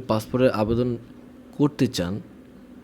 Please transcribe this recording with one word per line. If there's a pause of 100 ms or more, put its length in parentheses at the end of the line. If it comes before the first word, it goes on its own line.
পাসপোর্টের
আবেদন (640)
করতে
চান, (640)